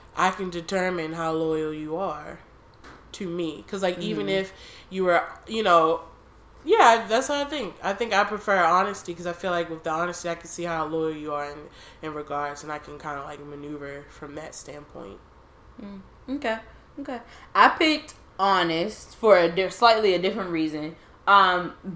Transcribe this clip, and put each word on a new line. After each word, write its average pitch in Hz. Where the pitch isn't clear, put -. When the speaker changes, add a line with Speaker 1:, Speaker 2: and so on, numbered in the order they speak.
Speaker 1:
I 180
can 185
determine 175
how 165
loyal 160
you 151
are 160
to 202
me. 170
'Cause, 196
like, 180
even 170
Speaker 2:
Mm-hmm. 190
Speaker 1:
if 190
you 185
were, 170
you 220
know, 170
yeah, 247
that's 240
what 285
I 285
think. 277
I 190
think 208
I 202
prefer 202
honesty 185
'cause 175
I 175
feel 185
like 170
with 160
the 165
honesty, 170
I 170
can 165
see -
how 165
loyal 160
you 151
are 147
in, 147
in 156
regards, 147
and 151
I 151
can 147
kinda, 147
like, 147
maneuver 143
from 143
that 156
standpoint. 131
Speaker 2:
Mm, 202
okay, 233
okay. 269
I 214
picked 311
honest 185
for 214
a 170
di-, 180
slightly 220
a 175
different 190
reason. 156
Um, 185